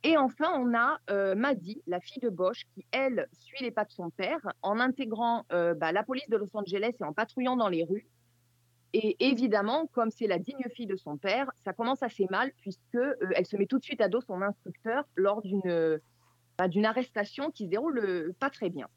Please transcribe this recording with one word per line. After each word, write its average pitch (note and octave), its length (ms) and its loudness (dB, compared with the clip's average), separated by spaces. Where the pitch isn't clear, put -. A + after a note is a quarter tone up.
Et D#4+ 140 6
enfin, C#4+ 380 2
on B3 200 2
a, B3+ 240 2
euh, G3 240 2
Maddy, A3 520 0
la F3+ 140 -4
fille - 220 -12
de A#3+ 80 0
Bosch, F#3 420 0
qui, - 180 -18
elle, B3+ 420 0
suit - 300 -14
les A#3+ 80 -2
pas G#3+ 140 0
de G#3 60 -10
son F3 180 -8
père G#3 320 -4
en G#3 180 0
intégrant, A#3 720 0
euh, E3+ 220 2
bah, D#3+ 180 0
la G3+ 100 2
police A#3 280 -4
de A3 80 2
Los G3 160 -2
Angeles G3+ 440 -2
et F#3+ 60 -4
en D3+ 80 -4
patrouillant B3+ 440 -2
dans A3+ 120 2
les E3+ 160 0
rues. F#3+ 240 -4
Et A3 260 2
évidemment, A#3+ 680 2
comme A3+ 220 0
c'est A3+ 160 -4
la F#3+ 120 2
digne C4 260 -6
fille A#3+ 120 -8
de F#3+ 100 -2
son D3+ 220 -8
père, A#3+ 320 0
ça F#3+ 100 -4
commence B3 280 -2
assez G#3 280 -2
mal A#3 200 0
puisque, - 320 -12
euh, B3+ 200 2
elle F3 100 2
se G#3 120 -6
met G3 80 2
tout C4 120 0
de - 60 -2
suite C#4 160 -6
à A3 80 4
dos A3+ 140 0
son F#3 180 -6
instructeur A3+ 640 -4
lors G3+ 260 2
d'une, G3 240 0
euh, D#3+ 320 2
bah, F#3 100 4
d'une G3+ 180 4
arrestation A3+ 640 -2
qui G#3 160 -8
se E3 40 -4
déroule, B3+ 280 0
euh, F3+ 420 -2
pas C4+ 80 0
très G3+ 220 -4
bien. C#3 260 -8